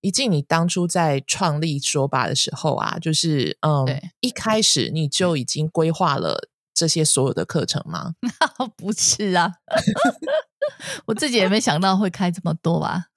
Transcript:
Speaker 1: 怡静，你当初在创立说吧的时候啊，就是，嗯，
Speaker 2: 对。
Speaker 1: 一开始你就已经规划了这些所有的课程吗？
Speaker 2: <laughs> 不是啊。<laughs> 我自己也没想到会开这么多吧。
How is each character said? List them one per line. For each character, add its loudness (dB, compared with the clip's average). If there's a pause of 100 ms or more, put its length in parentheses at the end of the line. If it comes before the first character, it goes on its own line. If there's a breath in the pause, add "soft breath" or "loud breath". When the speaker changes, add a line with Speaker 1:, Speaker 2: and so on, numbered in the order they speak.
Speaker 1:
怡 0
静， 0
你 2
当 2
初 0
在 2
创 0
立 -2
说 0
吧 0
的 -2
时 -2
候 -2
啊， -4
就 -2
是， 0
嗯， 2
Speaker 2:
对。 -4
Speaker 1:
一 0
开 0
始 2
你 0
就 0
已 -2
经 -4
规 2
划 2
了 -4 (280)
这 2
些 2
所 2
有 0
的 -2
课 -2
程 -6
吗？ -8
Speaker 2:
<laughs> -2
不 -4
是 0
啊。 2 (100)
<laughs> - (1400 loud breath)
我 -2
自 -2
己 2
也 4
没 2
想 2
到 4
会 2
开 0
这 -6
么 0
多 0
吧。 -2 (120)